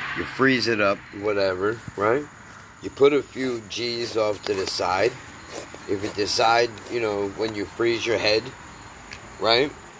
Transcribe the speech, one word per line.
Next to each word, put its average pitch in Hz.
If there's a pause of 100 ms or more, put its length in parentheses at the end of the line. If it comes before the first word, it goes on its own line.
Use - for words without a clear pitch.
(180)
You 90
freeze 127
it 110
up, 98 (220)
whatever, 101 (180)
right? 117 (580)
You 95
put 143
a 135
few 120
G's 117
off 107
to 104
the 95
side. 95 (760)
If 98
you 104
decide, 117 (200)
you 120
know, 101
when 107
you 101
freeze 117
your 110
head, 107 (960)
right? 117 (280)